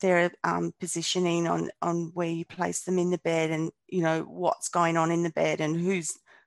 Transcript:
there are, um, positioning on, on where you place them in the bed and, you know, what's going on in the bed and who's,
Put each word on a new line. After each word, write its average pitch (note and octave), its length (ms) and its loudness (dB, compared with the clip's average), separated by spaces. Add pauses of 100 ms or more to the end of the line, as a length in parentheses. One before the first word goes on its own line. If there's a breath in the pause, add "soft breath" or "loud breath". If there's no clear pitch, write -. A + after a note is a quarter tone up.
there F3 300 4 (120)
are, E3+ 140 2
um, E3+ 240 -2
positioning E3+ 640 0
on, E3 220 -2 (140)
on E3+ 320 -2
where F3 140 -2
you E3 180 -4
place F3 380 -6
them F#3 140 0
in F3 120 2
the F3+ 80 2
bed D#3+ 320 0
and, D#3+ 200 -2 (160)
you F3+ 140 -2
know, D#3+ 220 2
what's E3+ 480 -4
going E3 260 2
on E3 140 4
in E3+ 140 2
the E3+ 60 0
bed D#3 300 0
and D#3 180 0
who's, F3 400 -2 (280 soft breath)